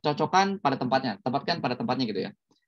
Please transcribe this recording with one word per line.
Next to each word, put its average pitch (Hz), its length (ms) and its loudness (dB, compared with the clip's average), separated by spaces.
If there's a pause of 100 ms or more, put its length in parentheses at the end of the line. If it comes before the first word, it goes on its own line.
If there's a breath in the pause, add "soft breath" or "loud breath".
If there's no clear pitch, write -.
Cocokkan 196 560 2
pada 135 160 2
tempatnya. 127 420 0
Tempatkan 139 380 -2
pada 123 160 -2
tempatnya 123 320 -2
gitu 98 160 -4
ya. - 100 -6 (360)